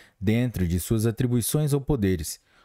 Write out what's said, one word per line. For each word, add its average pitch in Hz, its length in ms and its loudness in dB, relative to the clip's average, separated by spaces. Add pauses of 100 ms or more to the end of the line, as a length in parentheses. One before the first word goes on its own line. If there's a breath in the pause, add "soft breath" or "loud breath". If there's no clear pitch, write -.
(200 loud breath)
dentro 107 480 0
de 87 100 0
suas 110 280 0
atribuições 123 680 0
ou 143 80 2
poderes, 101 580 0 (260 soft breath)